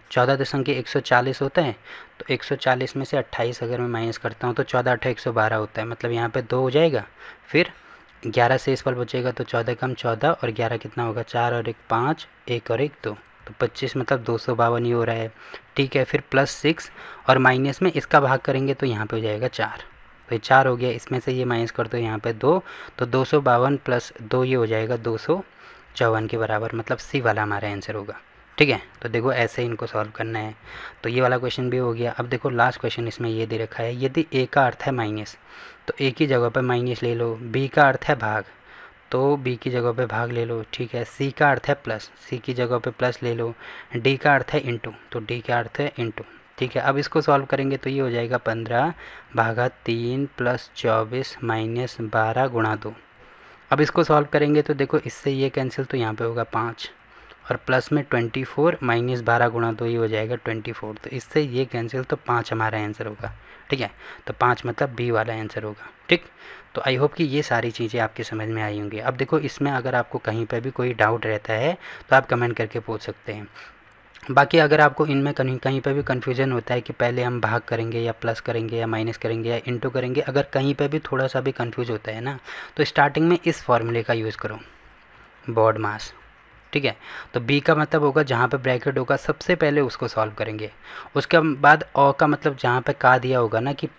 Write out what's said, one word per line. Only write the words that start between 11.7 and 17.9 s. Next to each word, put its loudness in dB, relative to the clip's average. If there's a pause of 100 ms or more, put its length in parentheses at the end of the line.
पाँच, 0 (220)
एक -4
और 2
एक -2 (100)
दो, -4 (360)
तो -18
पच्चीस -2
मतलब 0
दो -2
सौ -2
बावन 2
ही 2
हो 2
रहा 0
है। -6 (440)
ठीक 0
है, 4
फिर -2
प्लस 4
सिक्स -2 (380)
और 8
माइनस 4
में 4